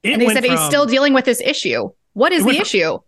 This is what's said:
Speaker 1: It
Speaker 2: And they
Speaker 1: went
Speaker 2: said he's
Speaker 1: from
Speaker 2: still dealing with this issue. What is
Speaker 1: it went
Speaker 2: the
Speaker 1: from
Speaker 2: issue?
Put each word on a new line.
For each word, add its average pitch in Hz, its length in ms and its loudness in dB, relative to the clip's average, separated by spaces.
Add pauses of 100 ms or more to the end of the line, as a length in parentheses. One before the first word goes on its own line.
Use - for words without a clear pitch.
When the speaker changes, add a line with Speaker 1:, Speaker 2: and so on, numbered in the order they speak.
Speaker 1:
It 214 80 -2
Speaker 2:
And 233 100 0
they 247 40 4
Speaker 1:
went 214 100 2
Speaker 2:
said 240 80 0
he's 247 160 0
Speaker 1:
from 151 100 -2
Speaker 2:
still 285 160 2
dealing 269 280 2
with 254 100 2
this 240 160 0
issue. 120 500 -4 (220)
What 294 220 0
is 330 80 2
Speaker 1:
it 202 40 2
went 277 120 2
Speaker 2:
the 403 80 -2
Speaker 1:
from - 120 -2
Speaker 2:
issue? 160 300 -2